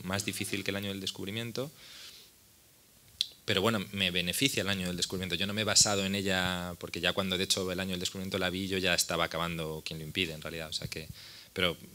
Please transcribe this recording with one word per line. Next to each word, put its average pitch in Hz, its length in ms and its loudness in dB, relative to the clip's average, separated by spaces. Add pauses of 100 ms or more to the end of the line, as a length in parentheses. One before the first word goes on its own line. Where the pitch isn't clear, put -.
más 98 220 0
difícil 98 380 -2
que 98 80 -2
el 98 60 -2
año 101 120 -4
del 98 100 -4
descubrimiento. 110 720 -4 (1700)
Pero 98 160 4
bueno, 107 220 4 (100)
me 95 180 2
beneficia 90 500 2
el 95 80 0
año 92 180 0
del 90 100 0
descubrimiento. 90 380 -2
Yo 95 120 0
no 101 60 -2
me 107 80 0
he 107 40 0
basado 101 400 6
en 95 80 2
ella, 92 680 2
porque 87 220 -6
ya 87 120 4
cuando 95 240 0
de 95 80 2
hecho 92 260 2
el 90 80 -2
año 95 120 -2
del 90 80 -2
descubrimiento 95 380 -2
la 92 140 2
vi, 95 160 -2
yo 95 100 0
ya 90 160 4
estaba 85 300 2
acabando 80 600 0
Quien 80 140 -6
lo 80 60 -8
impide, 80 280 0
en 78 80 -10
realidad. 80 280 -6
O 78 40 -6
sea - 140 -4
que, 78 200 -8 (460)
pero 90 220 2 (200)